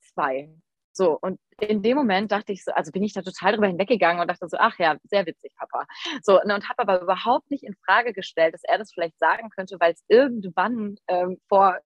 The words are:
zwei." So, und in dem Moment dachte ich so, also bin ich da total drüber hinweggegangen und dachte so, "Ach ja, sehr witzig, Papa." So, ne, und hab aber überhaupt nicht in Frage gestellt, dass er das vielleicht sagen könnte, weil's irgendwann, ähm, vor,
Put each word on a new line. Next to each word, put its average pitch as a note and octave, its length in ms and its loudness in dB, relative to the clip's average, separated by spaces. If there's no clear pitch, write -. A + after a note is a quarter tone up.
zwei." C#3+ 480 -6
So, F3 300 0
und F#3 180 -6
in G#3 200 0
dem A#3 160 2
Moment G#3+ 340 0
dachte G#3 200 -4
ich F#3+ 120 -10
so, - 100 -8
also F3 180 -4
bin F#3+ 120 -4
ich G#3+ 100 -4
da G3 80 -8
total F3+ 320 -2
drüber G#3+ 140 2
hinweggegangen F3+ 540 2
und E3+ 80 -4
dachte F3 200 -6
so, - 100 -8
"Ach A3+ 200 2
ja, D#3 240 2
sehr G3 220 0
witzig, - 300 -14
Papa." C#3 300 -8
So, F#3+ 240 6
ne, G#3 100 -2
und G#3 140 -8
hab - 100 -8
aber G3 220 0
überhaupt F#3+ 480 -2
nicht C#4 140 -8
in G#3 120 -14
Frage A#3 280 2
gestellt, E3 400 0
dass E3+ 120 -20
er F#3 120 2
das G#3 140 -6
vielleicht E3+ 260 -6
sagen G#3+ 320 0
könnte, F#3 300 -10
weil's E3+ 300 0
irgendwann, G#3+ 880 0
ähm, F3+ 300 -2
vor, G3 380 4